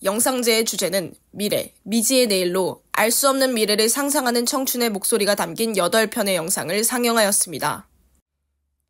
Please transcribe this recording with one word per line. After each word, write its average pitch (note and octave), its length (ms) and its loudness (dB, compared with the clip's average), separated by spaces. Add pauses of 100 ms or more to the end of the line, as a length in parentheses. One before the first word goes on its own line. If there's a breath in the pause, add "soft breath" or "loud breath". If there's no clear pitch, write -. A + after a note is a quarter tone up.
영상제의 A3+ 600 2
주제는 F#3 480 -2 (180)
미래, F#3 420 -4 (100)
미지의 A#3 440 2
내일로 F#3 560 0 (120)
알 A3 160 2
수 C4+ 160 2
없는 C4 280 2
미래를 G#3+ 340 2
상상하는 C4 560 0
청춘의 B3+ 460 -2
목소리가 G3+ 420 0
담긴 G3+ 440 -4
여덟 G3 300 2
편의 G3+ 280 -2
영상을 E3 480 -2
상영하였습니다. G3+ 1040 0 (1040)